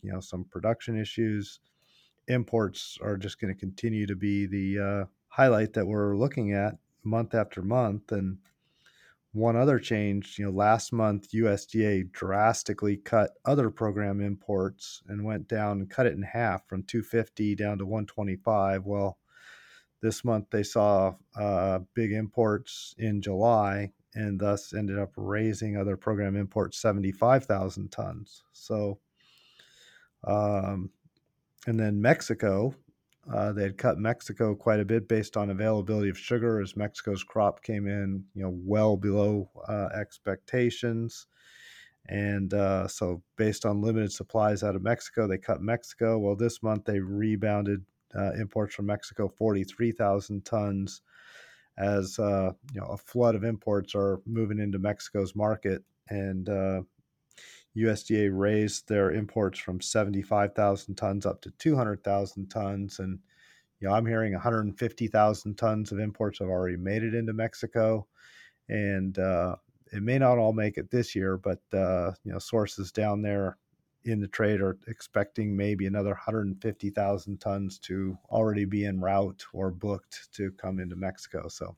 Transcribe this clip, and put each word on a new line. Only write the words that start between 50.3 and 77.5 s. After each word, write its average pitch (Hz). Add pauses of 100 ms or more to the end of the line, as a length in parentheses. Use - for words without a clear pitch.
tons, 101 (760)
as, 98
uh, 98 (240)
you 101
know, 95
a -
flood 120
of 101
imports 104
are 98
moving 110
into 101
Mexico's 101
market. 104 (240)
And, 95
uh, 95 (920)
U 110
S 107
D 107
A 101
raised 104
their 98
imports 101
from 90
seventy-five 101
thousand 101
tons 101
up 95
to 92
two 156
hundred 107
thousand 101
tons. 98
And, 95 (580)
you 98
know, 98
I'm 113
hearing 113
a 90
hundred 113
and 101
fifty 117
thousand 107
tons 107
of 101
imports 104
have 95
already 90
made 98
it 113
into 113
Mexico. 113 (600)
And, 98
uh, 90 (380)
it 104
may 123
not 127
all 110
make 107
it -
this 120
year, 95
but, 92 (120)
uh, 92 (140)
you 101
know, 95
sources 101
down 104
there 101 (480)
in 113
the 101
trade 104
are 95 (100)
expecting 104
maybe 101
another 98
hundred 110
and 95
fifty 104
thousand 101
tons 98